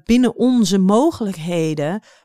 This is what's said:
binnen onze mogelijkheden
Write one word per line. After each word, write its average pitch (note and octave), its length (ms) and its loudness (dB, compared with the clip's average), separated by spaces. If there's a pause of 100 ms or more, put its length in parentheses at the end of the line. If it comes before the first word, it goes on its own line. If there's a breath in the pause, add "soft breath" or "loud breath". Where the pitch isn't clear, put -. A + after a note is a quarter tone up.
binnen A#3+ 320 2
onze A3+ 420 0
mogelijkheden F3+ 1300 -2 (220 soft breath)